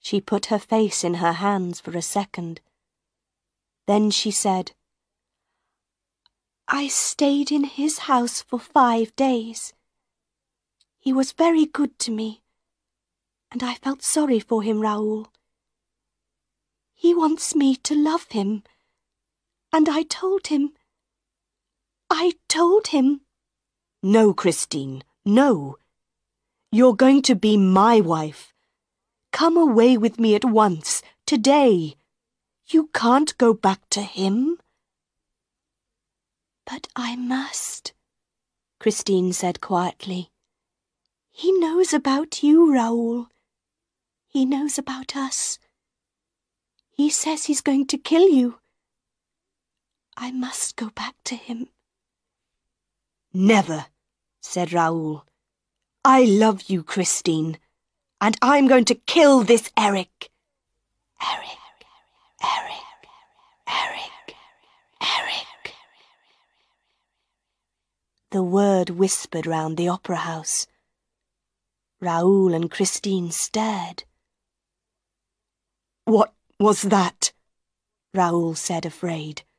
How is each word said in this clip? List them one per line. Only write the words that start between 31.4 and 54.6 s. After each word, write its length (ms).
You 220
can't 500
go 160
back 360
to 120
him." 580
"But 300
I 180
must," 800
Christine 520
said 280
quietly. 720
"He 220
knows 400
about 500
you, 320
Raoul. 560
He 180
knows 340
about 360
us. 460
He 180
says 360
he's 260
going 160
to 120
kill 180
you. 320
I 160
must 420
go 160
back 400
to 60
him." 340
"Never," 540
said 320